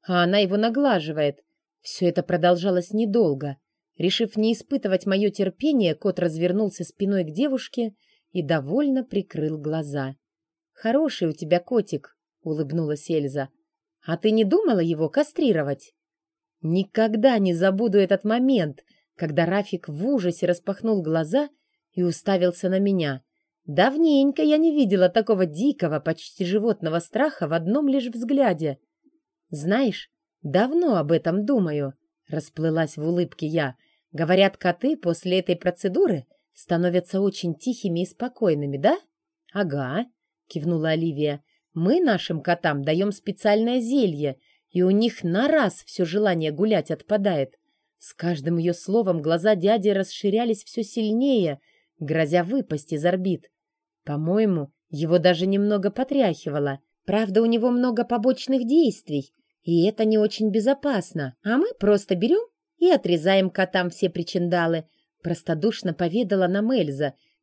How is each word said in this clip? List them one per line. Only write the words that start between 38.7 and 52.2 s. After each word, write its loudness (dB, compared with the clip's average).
да?» 2
«Ага», -4
кивнула -2
Оливия. -2
«Мы 2
нашим 0
котам -2
даем 0
специальное 0
зелье, 0
и 0
у 4
них 2
на 0
раз 2
все -4
желание 0
гулять 0
отпадает». -2
С -16
каждым -2
ее 0
словом 0
глаза 2
дяди 2
расширялись 0
все -8
сильнее, 0
грозя 0